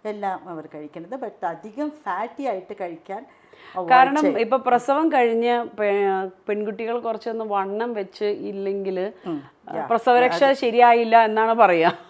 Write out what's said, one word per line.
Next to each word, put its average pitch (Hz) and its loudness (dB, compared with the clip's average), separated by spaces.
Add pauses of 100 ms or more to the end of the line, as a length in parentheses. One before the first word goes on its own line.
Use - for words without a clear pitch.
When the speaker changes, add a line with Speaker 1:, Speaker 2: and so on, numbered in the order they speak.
Speaker 1:
എല്ലാം 202 -8
അവർ 156 -14
കഴിക്കുന്നത്. 165 -14
But 214 -10
അധികം 214 -10
ഫാറ്റി 220 -10
ആയിട്ട് 196 -8
കഴിക്കാൻ 190 -12 (480)
avoid 185 -4
Speaker 2:
കാരണം 262 6
Speaker 1:
ചെയ്യും. 277 2
Speaker 2:
ഇപ്പൊ 226 0
പ്രസവം 269 0
കഴിഞ്ഞ് 233 0
പെ-, 196 0 (160)
പെൺകുട്ടികൾ 214 -6
കുറച്ചൊന്ന് 226 -6
വണ്ണം 202 -4
വെച്ച് 208 -8
ഇല്ലെങ്കില് 196 -6
Speaker 1:
ഉം, 147 -8 (260)
Speaker 2:
ആ, - -12
Speaker 1:
yeah. 151 -6
Speaker 2:
പ്രസവരക്ഷ 247 2
Speaker 1:
അത് 269 6
Speaker 2:
ശരിയായില്ല 233 4
എന്നാണ് 220 0
പറയാ. 180 6 (180)